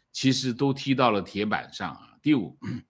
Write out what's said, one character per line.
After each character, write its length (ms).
其 220
实 200
都 200
踢 200
到 180
了 100
铁 240
板 260
上 200
啊。 300
第 120
五， 240